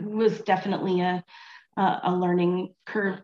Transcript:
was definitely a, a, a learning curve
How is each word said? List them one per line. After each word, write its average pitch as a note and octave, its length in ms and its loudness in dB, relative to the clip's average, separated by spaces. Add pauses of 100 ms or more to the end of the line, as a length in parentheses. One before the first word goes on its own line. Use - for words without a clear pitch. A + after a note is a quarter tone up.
was G#3+ 380 0
definitely F#3 640 0
a, F3+ 220 0 (540)
a, G3 280 2
a F3+ 100 0
learning F3+ 580 0 (120)
curve G3 380 -4